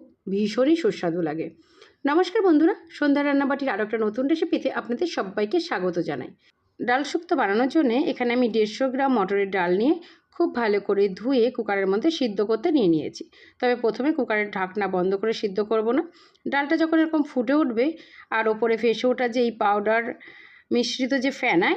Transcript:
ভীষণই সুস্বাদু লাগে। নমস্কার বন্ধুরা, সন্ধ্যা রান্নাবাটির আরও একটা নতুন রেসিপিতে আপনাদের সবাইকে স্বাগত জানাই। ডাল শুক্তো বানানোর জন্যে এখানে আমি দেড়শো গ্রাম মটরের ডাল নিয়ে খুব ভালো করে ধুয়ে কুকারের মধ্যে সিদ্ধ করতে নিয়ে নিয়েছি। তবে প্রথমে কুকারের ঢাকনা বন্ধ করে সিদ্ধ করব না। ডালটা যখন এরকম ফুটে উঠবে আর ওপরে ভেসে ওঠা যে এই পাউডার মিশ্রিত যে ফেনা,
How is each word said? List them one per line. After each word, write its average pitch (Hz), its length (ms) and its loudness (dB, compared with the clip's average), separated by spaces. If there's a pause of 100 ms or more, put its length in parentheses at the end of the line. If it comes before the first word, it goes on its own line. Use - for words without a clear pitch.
(300)
ভীষণই 214 460 2
সুস্বাদু 180 460 -2
লাগে। 156 260 -4 (580)
নমস্কার 359 360 2
বন্ধুরা, 339 340 4 (160)
সন্ধ্যা 285 320 0
রান্নাবাটির 277 500 0
আরও 202 120 -2
একটা 220 140 -4
নতুন 220 280 -2
রেসিপিতে 320 400 0 (120)
আপনাদের 240 280 -4
সবাইকে 214 520 -2
স্বাগত 185 400 -4
জানাই। 156 320 -6 (480)
ডাল 247 240 0
শুক্তো 339 320 -4
বানানোর 233 340 2
জন্যে 262 280 2 (120)
এখানে 240 240 -2
আমি 247 160 2
দেড়শো 214 400 0
গ্রাম 269 260 0
মটরের 202 360 0
ডাল 180 260 0
নিয়ে 254 160 2 (380)
খুব - 240 0
ভালো 214 260 0
করে 202 220 0 (160)
ধুয়ে 233 320 2
কুকারের 202 360 -2
মধ্যে 208 240 2
সিদ্ধ 214 280 -2 (100)
করতে 220 220 0
নিয়ে 247 180 4
নিয়েছি। 156 340 0 (340)
তবে 247 180 0
প্রথমে 233 380 -2
কুকারের 220 380 0
ঢাকনা 190 360 -4
বন্ধ 185 240 0 (100)
করে 220 120 0
সিদ্ধ 208 240 -4 (140)
করব 220 200 0
না। 294 120 2 (420)
ডালটা 277 320 0
যখন 320 220 2
এরকম 311 240 2
ফুটে 254 380 -2
উঠবে 247 240 0 (440)
আর 220 180 -2
ওপরে 220 300 0
ভেসে 220 300 0
ওঠা 247 200 0
যে 240 140 -2
এই 240 100 2 (100)
পাউডার 208 420 2 (680)
মিশ্রিত 240 420 0 (100)
যে 269 80 0
ফেনা, 226 460 2